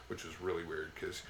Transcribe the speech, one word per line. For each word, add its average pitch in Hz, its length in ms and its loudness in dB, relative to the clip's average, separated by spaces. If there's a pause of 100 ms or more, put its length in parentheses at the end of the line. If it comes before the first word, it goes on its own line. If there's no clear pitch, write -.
which - 160 -2
was 82 160 -6
really 87 240 4
weird, 80 320 0
'cause 90 340 0